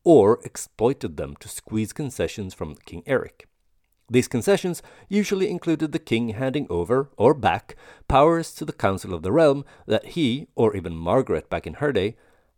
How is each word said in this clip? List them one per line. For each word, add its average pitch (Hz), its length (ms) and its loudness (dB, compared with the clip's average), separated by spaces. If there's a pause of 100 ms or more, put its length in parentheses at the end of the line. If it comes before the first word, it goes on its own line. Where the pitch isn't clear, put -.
or 120 400 8
exploited 110 720 -4
them 71 240 -10
to - 80 -20
squeeze - 440 -6
concessions 98 640 -6
from 76 220 -10 (100)
King 85 180 -14
Eric. - 440 -4 (600)
These 123 200 2
concessions 175 520 0 (280)
usually 196 420 0
included 160 400 -2
the 165 80 -4
king 117 300 -2
handing 131 420 -4
over, 104 460 -2
or 127 180 4
back, 104 400 -2 (320)
powers 160 480 4
to 160 100 -10
the 147 80 -10
Council 98 400 -2
of 82 100 -8
the 92 100 -2
Realm 143 320 4 (240)
that 110 220 -2
he, 139 440 -2
or 107 220 2
even 85 180 -8
Margaret 85 560 -2
back 85 160 -6
in 80 80 -12
her 143 180 -4
day, 104 220 -2 (440)